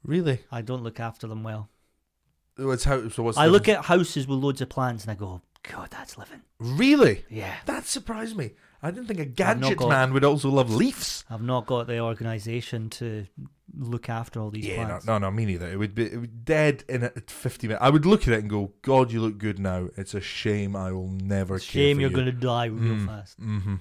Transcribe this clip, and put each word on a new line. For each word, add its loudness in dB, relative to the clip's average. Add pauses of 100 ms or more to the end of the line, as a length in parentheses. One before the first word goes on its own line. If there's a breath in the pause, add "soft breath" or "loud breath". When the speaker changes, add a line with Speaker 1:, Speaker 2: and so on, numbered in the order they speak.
Speaker 1:
Really? 0 (120)
Speaker 2:
I -6
don't -6
look -10
after -8
them -8
well. -8 (880)
Speaker 1:
What's -2
how, 2
so -6
what's 0
Speaker 2:
I 6
Speaker 1:
the 10
Speaker 2:
look 8
Speaker 1:
difference? 4
Speaker 2:
at 6
houses 0
with 0
loads 0
of -6
plants -4
and -6
I -6
go, -10 (300)
"God, -12
that's -16
living." -20 (180)
Speaker 1:
Really? 6
Speaker 2:
Yeah. -8 (100)
Speaker 1:
That -6
surprised -6
me. -6 (320 soft breath)
I -4
didn't -10
think -4
a -4 (200)
Speaker 2:
I've 2
not 2
Speaker 1:
gadget 2
Speaker 2:
got 2
Speaker 1:
man 4
would 4
also 4
love 4
leaves. 0
Speaker 2:
I've -8
not 0
got 0
the -2
organisation -4
to -8 (500)
look -6
after -6
all -6
these -8
Speaker 1:
Yeah, -4
no, -4
Speaker 2:
plants. -8
Speaker 1:
no, 2
no, 0
me 0
neither. -2
It -6
would -2
be, 0
it -8
would -12
dead 2
in -2
a, -2 (180)
fifty -8
minutes. -2
I 8
would 6
look 6
at 6
it 2
and -6
go, -2
"God, 4
you 0
look 0
good -4
now. -2
It's -10
a -4
shame -2
I -4
will -4
never -2
care -8
Speaker 2:
Shame 2
Speaker 1:
for 0
Speaker 2:
you're 2
Speaker 1:
you." -2
Speaker 2:
gonna 2
die 0
real 0
Speaker 1:
Mm, -2
Speaker 2:
fast. -10
Speaker 1:
mm-hmm. -4